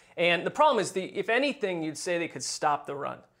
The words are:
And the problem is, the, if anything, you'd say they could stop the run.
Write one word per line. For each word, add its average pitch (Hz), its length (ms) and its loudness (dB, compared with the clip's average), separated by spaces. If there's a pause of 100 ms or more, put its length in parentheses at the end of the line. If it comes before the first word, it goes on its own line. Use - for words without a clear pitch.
(180)
And 170 260 2
the 185 60 -2
problem 285 320 4
is, 165 100 -2
the, 185 120 -2 (120)
if 196 140 -2
anything, 226 540 0
you'd 156 160 -6
say 175 180 0
they 170 100 -2
could 135 160 -10
stop - 440 -2
the 143 80 -6
run. 139 240 -8 (200)